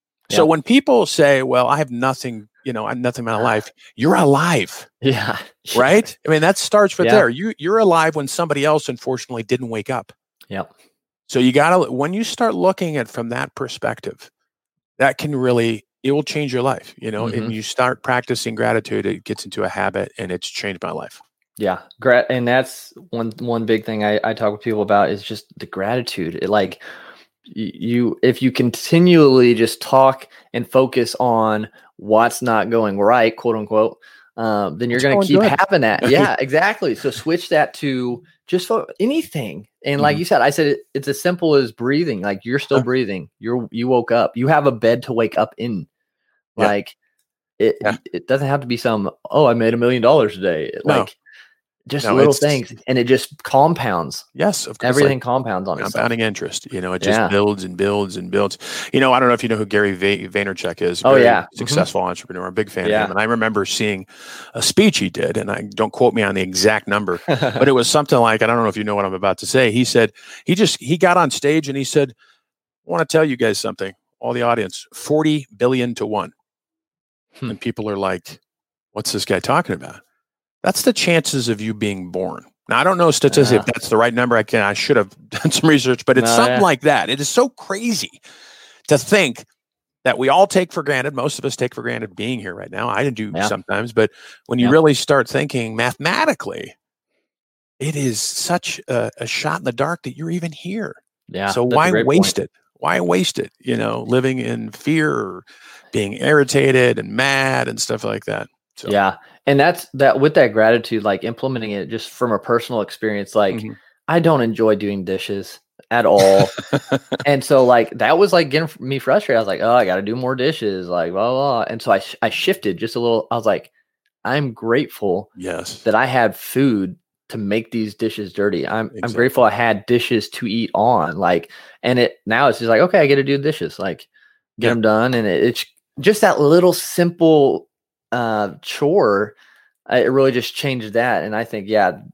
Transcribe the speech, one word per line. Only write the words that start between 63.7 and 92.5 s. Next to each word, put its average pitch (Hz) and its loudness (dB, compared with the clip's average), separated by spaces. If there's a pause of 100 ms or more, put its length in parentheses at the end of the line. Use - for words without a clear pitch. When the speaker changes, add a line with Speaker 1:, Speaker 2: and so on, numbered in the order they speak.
Speaker 1:
a 117 -6
speech - 4
he 147 -2
did, - -4
and 101 -6
I, 107 -6
don't 107 -2
quote 123 4
me 113 0
on 98 0
the 95 -2
exact 95 0
number, 101 -2
Speaker 2:
<laughs> - -12
Speaker 1:
but 131 0
it 139 4
was 123 4
something 147 2
like, 113 2
I 110 2
don't 117 2
know 110 2
if 98 -6
you 104 -4
know 104 -4
what 101 -2
I'm 95 -4
about 95 -2
to - -12
say. 131 2
He 120 2
said, 117 2 (340)
he 175 2
just, 185 0
he 143 -2
got 175 4
on 160 2
stage 147 -2
and 139 -6
he 139 -4
said, 131 0 (760)
"I - -6
wanna 170 0
tell 160 2
you 135 -2
guys 113 0
something, 101 -8 (280)
all 120 -8
the 123 -4
audience, 117 -2
forty 151 -2
billion 123 0
to 110 -6
one." 104 -6 (1040)
Speaker 2:
Hmm. 123 -10
Speaker 1:
And 104 -10
people 107 -6
are 101 -4
like, 95 -6 (520)
"What's 117 -8
this 104 -4
guy 92 0
talking 139 -2
about?" - -16 (640)
That's - -2
the 254 2
chances 147 0
of 104 -2
you 110 -4
being 101 -4
born. 90 -6 (260)
Now, 117 2
I 139 2
don't 185 2
know 175 4
statistically 131 4
Speaker 2:
Yeah. 101 6
Speaker 1:
if - -6
that's - -6
the 110 4
right 117 2
number. 120 0
I 107 2
can, 110 0
I 101 0
should 127 0
have 101 0 (120)
<laughs> - -20
done - -2
some - 0
research, 127 2
but 131 4
it's 117 4
Speaker 2:
No, 117 4
Speaker 1:
something 120 4
Speaker 2:
yeah. 120 2
Speaker 1:
like 160 2
that. 131 2
It 135 -4
is 147 -4
so 247 2
crazy - -8 (640)
to 151 4
think 156 0 (600)
that 127 2
we 131 0
all 180 4
take 185 0
for 175 -6
granted. 139 -2
Most 135 -4
of - -16
us 139 -4
take 123 -4
for 123 -12
granted 113 -8
being 117 -6
here 92 -10